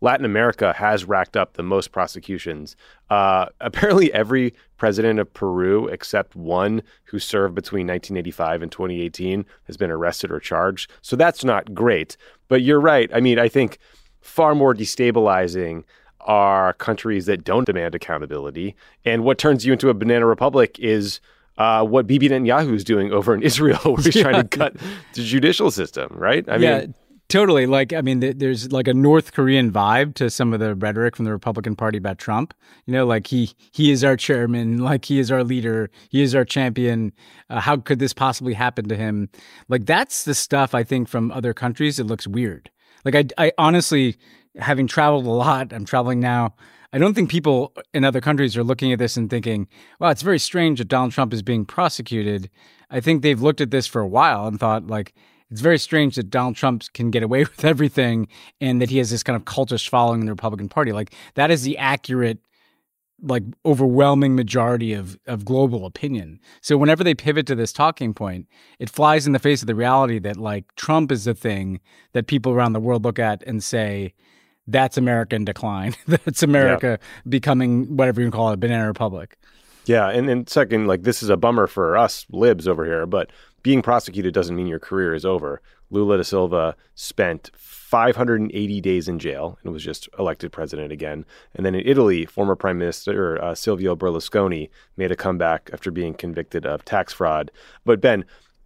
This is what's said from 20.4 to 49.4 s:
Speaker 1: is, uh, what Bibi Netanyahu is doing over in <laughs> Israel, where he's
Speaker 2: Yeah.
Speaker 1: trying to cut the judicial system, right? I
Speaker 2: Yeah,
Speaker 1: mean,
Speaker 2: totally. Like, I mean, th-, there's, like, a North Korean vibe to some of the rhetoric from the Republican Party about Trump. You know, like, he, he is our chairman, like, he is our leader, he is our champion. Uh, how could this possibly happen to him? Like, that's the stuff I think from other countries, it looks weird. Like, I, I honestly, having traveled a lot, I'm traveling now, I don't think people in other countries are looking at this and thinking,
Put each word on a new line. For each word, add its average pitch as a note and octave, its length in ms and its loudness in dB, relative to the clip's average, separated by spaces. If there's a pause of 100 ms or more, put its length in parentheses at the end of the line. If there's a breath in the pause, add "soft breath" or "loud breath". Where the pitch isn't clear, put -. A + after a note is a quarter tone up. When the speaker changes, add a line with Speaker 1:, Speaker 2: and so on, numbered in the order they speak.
Speaker 1:
is, G#2+ 400 -2 (400 soft breath)
uh, A2 260 4
what A2+ 220 2
Bibi C3+ 220 4
Netanyahu C3 440 2
is G#2 100 -2
doing G2+ 300 0
over G#2 220 2
in G#2+ 80 -2
<laughs> - 0 -
Israel, C#3 400 4
where D3 180 2
he's D#3 140 4
Speaker 2:
Yeah. G#3+ 80 6
Speaker 1:
trying C3+ 180 4
to - 160 -4
cut C#3+ 180 0 (380 loud breath)
the A#2+ 100 -6
judicial C3 460 2
system, D2+ 480 -6
right? B2+ 320 2
I A2 60 0
Speaker 2:
Yeah, C3+ 240 4
Speaker 1:
mean, C#3+ 160 -10 (340)
Speaker 2:
totally. F3+ 380 4
Like, C3+ 260 2
I D#3+ 80 -4
mean, B2+ 200 0
th-, C3 180 -2
there's, C3 320 -2
like, C3 160 0
a B2+ 80 4
North D3 380 4
Korean C3 380 4
vibe A2 440 2
to B2 160 -2
some A#2+ 200 0
of A2+ 80 -2
the G#2+ 140 -2
rhetoric G#2+ 420 -2
from A#2 100 -4
the G#2+ 60 -2
Republican G#2+ 440 -4
Party G#2+ 240 -2
about F#2+ 180 -6
Trump. A#2 380 -4 (320 soft breath)
You B2 60 -4
know, B2+ 120 2
like, A2+ 220 0
he, A#2+ 240 -2 (200 soft breath)
he D3 200 4
is C3 120 2
our C3+ 140 4
chairman, A#2+ 640 0
like, C3 260 -2
he C#3 140 0
is B2 120 0
our C3 120 2
leader, A#2 480 -2 (180 soft breath)
he C#3 140 2
is B2+ 100 0
our C3 100 4
champion. A#2 680 -2 (380 soft breath)
Uh, A#2 80 -4
how C#3+ 180 0
could C3 220 -2
this C3 140 -2
possibly B2+ 420 -2
happen A#2+ 340 -2
to A2 60 -4
him? G#2 340 -4 (400 loud breath)
Like, B2 160 0
that's F#3 380 0
the D3 100 -2
stuff C#3 400 0
I A#2+ 100 2
think B2 240 -2
from A#2 240 -4
other A#2+ 220 -4
countries, C3 460 -4
it A#2+ 60 -4
looks G#2+ 200 -6
weird. G2+ 460 -6 (320 soft breath)
Like, C3+ 100 -2 (240)
I, E3+ 80 2
I D#3 140 2
honestly, D#3 560 2 (420 soft breath)
having C3 300 0
traveled D3 380 2
a A#2 60 -2
lot, B2+ 420 0
I'm A2+ 100 -10
traveling B2 380 -2
now, A#2+ 340 0 (380 soft breath)
I C3+ 40 -2
don't F#3 160 4
think F#3+ 160 0
people C#3+ 460 0 (180)
in C3+ 120 2
other B2+ 160 0
countries C#3 340 0
are A#2+ 80 -2
looking B2+ 300 -2
at A#2 60 -2
this A#2+ 180 -2
and A2+ 120 -2
thinking, A2 380 -4 (320 soft breath)